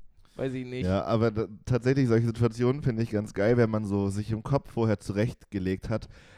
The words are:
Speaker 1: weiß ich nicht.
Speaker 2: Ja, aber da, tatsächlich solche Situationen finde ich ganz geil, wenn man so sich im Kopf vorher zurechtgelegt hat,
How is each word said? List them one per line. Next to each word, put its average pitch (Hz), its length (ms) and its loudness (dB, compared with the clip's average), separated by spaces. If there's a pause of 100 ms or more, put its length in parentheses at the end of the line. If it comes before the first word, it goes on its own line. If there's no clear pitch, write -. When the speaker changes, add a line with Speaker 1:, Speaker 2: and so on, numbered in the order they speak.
(360)
Speaker 1:
weiß 135 160 -4
ich 127 140 -8
nicht. 123 180 -6
Speaker 2:
Ja, 92 200 0
aber 113 260 2
da, 107 160 -4 (180)
tatsächlich 127 440 2
solche 113 180 4
Situationen 120 560 0
finde 113 200 -2
ich 113 80 -4
ganz 104 220 -2
geil, 107 240 2
wenn 113 140 4
man 107 160 -2
so 98 240 2
sich 104 220 -4
im 110 100 -4
Kopf - 280 -2
vorher 113 300 0
zurechtgelegt 98 880 -4
hat, 110 200 -4 (300)